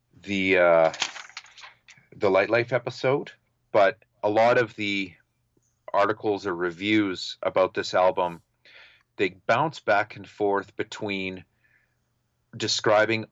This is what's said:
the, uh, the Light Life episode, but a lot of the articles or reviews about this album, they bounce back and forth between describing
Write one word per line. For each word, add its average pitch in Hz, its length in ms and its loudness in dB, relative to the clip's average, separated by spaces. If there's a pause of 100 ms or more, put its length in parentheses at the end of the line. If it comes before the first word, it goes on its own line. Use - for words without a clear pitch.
(220)
the, 95 360 0
uh, 82 340 6 (1200)
the 101 140 0
Light 98 200 2
Life 117 220 0
episode, 131 580 -4 (400)
but 98 280 4 (240)
a 104 80 0
lot 113 260 4
of 120 200 0
the 98 360 -6 (800)
articles 101 540 0
or 90 100 -4
reviews 92 840 -2
about 92 320 0
this - 180 -6
album, 90 480 0 (760)
they 95 200 -2 (100)
bounce 135 320 0
back 104 380 -2
and 98 100 -16
forth 98 500 -2
between 95 680 -8 (1120)
describing 107 760 0